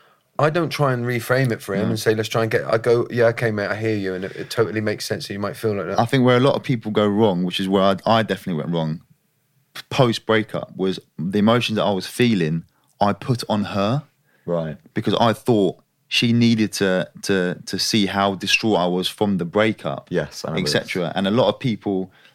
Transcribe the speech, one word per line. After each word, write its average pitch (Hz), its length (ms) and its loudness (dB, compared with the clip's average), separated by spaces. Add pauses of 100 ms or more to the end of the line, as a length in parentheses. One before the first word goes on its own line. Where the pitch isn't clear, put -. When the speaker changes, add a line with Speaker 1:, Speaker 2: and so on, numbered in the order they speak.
(400)
Speaker 1:
I 147 100 4
don't 160 200 -2
try 139 240 0
and 120 120 -2
reframe 123 460 0
it 101 100 -4
for 98 140 -6
him 101 80 0
Speaker 2:
No. 113 60 0
Speaker 1:
and 113 100 -2
say, 110 160 2
"Let's 110 140 -2
try 117 120 0
and 113 80 0
get," 107 160 0
I 110 140 0
go, 120 320 2
"Yeah, 117 160 4
okay, 117 240 0
mate, 101 180 -2
I 101 60 -2
hear 110 200 -2
you." 95 200 -2
And 92 100 -6
it, 90 100 -10
it - 140 -10
totally 107 320 0
makes 104 240 -4
sense - 220 -6
that 104 60 -8
you 101 60 -8
might 101 160 -6
feel 107 200 -2
like 95 140 -4
that. 98 100 -2
Speaker 3:
I 117 60 4
think 127 200 2
where 123 120 6
a - 20 4
lot 131 160 2
of 110 80 -4
people 117 280 -4
go 104 160 2
wrong, 101 360 2
which 87 160 -4
is 95 100 -2
where 95 140 4
I, 98 140 4 (100)
I 113 160 4
definitely 92 400 -4
went 82 100 -4
wrong, 80 280 -2 (880)
post-breakup, 110 840 0
was 92 240 -2 (180)
the 95 220 -2
emotions 113 380 2
that 87 60 0
I 95 80 2
was 92 160 -4
feeling, 85 560 0 (380)
I 101 120 2
put 120 360 -4
on 104 160 0
her. 101 380 -2 (420)
Speaker 2:
Right. 82 320 -4 (160)
Speaker 3:
Because 107 220 -2
I 117 180 4
thought 104 440 0 (300)
she 117 260 0
needed 117 400 4
to, 92 360 0 (140)
to, 90 420 0
to 95 140 -8
see 104 260 0
how 98 300 0
distraught 101 420 0
I 87 100 2
was 90 200 0
from 104 300 -2
the 87 80 -2
breakup, 95 680 -2
Speaker 2:
Yes, 80 340 -4
I - 60 -6
remember 90 180 -2
Speaker 3:
et - 20 -2
cetera. 92 340 -2
Speaker 2:
this. 76 100 -6
Speaker 3:
And 98 120 0
a 98 40 0
lot 110 160 2
of 104 120 -2
people, 98 520 -4 (240)